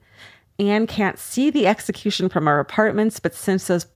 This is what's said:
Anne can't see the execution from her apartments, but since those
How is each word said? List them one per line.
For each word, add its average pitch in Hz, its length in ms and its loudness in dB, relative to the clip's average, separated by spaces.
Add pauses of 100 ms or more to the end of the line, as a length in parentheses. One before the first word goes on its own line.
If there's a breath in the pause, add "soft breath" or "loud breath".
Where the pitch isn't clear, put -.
(600 soft breath)
Anne 208 260 2
can't 208 320 -2
see 269 320 0
the 269 180 2
execution 202 600 -2
from 165 180 0
her 147 120 4
apartments, 214 600 0
but - 140 -4
since 190 320 -2
those 175 300 0